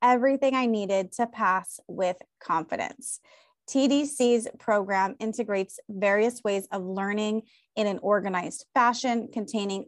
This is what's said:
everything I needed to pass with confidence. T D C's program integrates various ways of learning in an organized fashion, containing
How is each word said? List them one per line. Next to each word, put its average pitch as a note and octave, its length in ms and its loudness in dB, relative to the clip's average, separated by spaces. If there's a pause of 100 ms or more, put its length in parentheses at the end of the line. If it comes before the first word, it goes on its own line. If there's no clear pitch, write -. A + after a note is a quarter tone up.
everything C4 500 4
I B3+ 140 2
needed G3 460 0
to A#3 120 -2
pass F#3+ 600 -2
with F3+ 300 -2 (220)
confidence. - 800 -4 (480)
T C4+ 200 2
D C#4+ 180 2
C's A#3+ 420 2 (120)
program G3 600 0
integrates G#3 600 -4 (100)
various G#3 540 2
ways G3 280 -2
of G3 120 -4
learning G3+ 580 -2 (340)
in G#3+ 120 0
an G3 160 -2
organized F#3+ 640 0 (100)
fashion, A#3+ 580 2
containing G3+ 540 -4